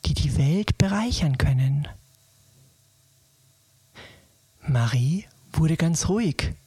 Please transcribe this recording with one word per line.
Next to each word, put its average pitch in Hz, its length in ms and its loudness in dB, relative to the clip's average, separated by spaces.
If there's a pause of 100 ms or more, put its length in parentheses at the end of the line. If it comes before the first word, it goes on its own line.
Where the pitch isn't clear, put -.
die 151 100 2
die 131 220 -2
Welt 156 400 0
bereichern 196 600 0
können.“ 139 480 2 (2750)
Marie 127 600 0 (260)
wurde 160 240 0
ganz 165 320 0
ruhig. 196 460 0 (120)